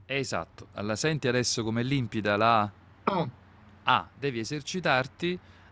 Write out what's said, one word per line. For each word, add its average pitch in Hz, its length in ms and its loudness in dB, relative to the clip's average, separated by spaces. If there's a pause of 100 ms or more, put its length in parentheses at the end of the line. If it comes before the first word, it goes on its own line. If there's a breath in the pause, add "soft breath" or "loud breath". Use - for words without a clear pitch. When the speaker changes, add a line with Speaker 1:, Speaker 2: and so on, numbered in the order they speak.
Speaker 1:
Esatto, 123 640 -4
la 104 220 -4
senti 156 320 -2
adesso 120 360 0
com'è 113 200 -2
limpida 113 540 0
la 107 340 4 (320)
Speaker 2:
A. 170 260 0 (540)
Speaker 1:
A. 110 240 2 (100)
Devi 123 220 -4
esercitarti 151 1000 -2 (340 soft breath)